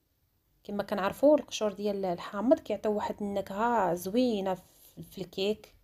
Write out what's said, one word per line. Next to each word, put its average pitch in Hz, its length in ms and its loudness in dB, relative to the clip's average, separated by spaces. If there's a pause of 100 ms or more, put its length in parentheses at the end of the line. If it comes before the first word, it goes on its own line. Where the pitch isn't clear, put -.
(640)
كما 202 200 -4
كنعرفوا 202 540 4
القشور 214 360 -2
ديال 202 320 -2
الحامض 202 540 2
كيعطيو 208 340 -2
واحد 208 280 -2
النكهه 202 720 0
زوينه 196 600 0
في، - 500 -16
في - 180 -12
الكيك. 196 640 -4